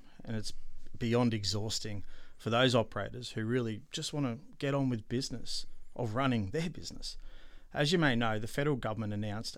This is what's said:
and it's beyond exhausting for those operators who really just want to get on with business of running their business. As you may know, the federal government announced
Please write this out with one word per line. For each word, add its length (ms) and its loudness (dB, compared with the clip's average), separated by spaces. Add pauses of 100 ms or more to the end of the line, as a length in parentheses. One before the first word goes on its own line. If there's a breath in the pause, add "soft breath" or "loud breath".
(240 soft breath)
and 120 -4
it's 160 0 (480)
beyond 340 4
exhausting 680 -2 (340 soft breath)
for 120 -4
those 260 6
operators 560 0
who 140 -2
really 440 0
just 240 -6
want 120 0
to 120 -2 (220)
get 160 0
on 140 4
with 180 -2
business 580 -2 (300)
of 180 -2
running 340 4
their 220 -2
business. 460 -8 (580 soft breath)
As 200 2
you 40 6
may 200 6
know, 200 4
the 100 -2
federal 280 2
government 380 -2
announced 440 -4